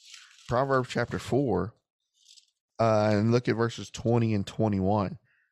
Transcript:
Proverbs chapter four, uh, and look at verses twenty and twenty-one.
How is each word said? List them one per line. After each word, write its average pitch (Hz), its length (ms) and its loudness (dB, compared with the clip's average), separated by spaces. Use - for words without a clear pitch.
Proverbs 131 420 0
chapter - 300 -4
four, 113 540 -2
uh, 110 320 4
and 104 180 2
look 123 180 2
at 113 60 2
verses 113 340 -4
twenty 113 460 0
and 98 100 -2
twenty-one. 101 760 -2